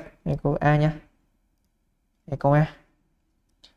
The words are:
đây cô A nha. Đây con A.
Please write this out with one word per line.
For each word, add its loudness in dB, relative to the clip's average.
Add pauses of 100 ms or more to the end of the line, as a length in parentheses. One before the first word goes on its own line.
(260)
đây -4
cô -2
A 2
nha. 0 (1300)
Đây -8
con 2
A. 2 (1040)